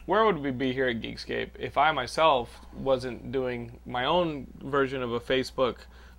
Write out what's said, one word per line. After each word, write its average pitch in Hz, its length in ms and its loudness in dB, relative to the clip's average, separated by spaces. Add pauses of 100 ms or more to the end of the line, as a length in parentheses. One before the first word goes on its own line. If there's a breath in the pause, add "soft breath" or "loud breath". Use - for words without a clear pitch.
where 208 200 4
would 202 120 4
we 143 140 -2
be 127 200 0
here 131 160 0
at 117 140 -2
Geekscape 117 480 -6 (100)
if - 180 -6
I 147 140 6
myself 135 680 2 (160)
wasn't 127 600 -2
doing 123 520 -4
my 123 200 -2
own 156 420 0 (140)
version 135 420 0
of 120 80 -4
a 117 80 0
Facebook, 131 580 0 (420 soft breath)